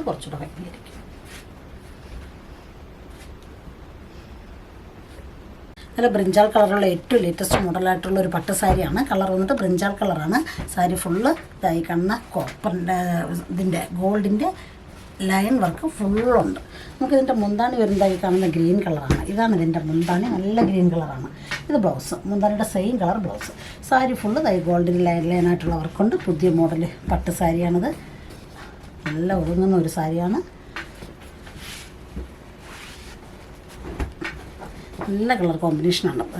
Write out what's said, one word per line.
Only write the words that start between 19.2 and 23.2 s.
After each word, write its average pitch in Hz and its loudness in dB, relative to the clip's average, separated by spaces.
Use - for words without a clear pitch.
ഇതാണ് 226 4
ഇതിൻ്റെ 165 2
മുന്താണി, 175 2
നല്ല 202 0
ഗ്രീൻ 180 6
കളറാണ്. 139 -4
ഇത് 294 4
ബ്ലൗസ്, 151 -2
മുന്താണിയുടെ 208 2
സെയിം 208 0
കളർ 185 2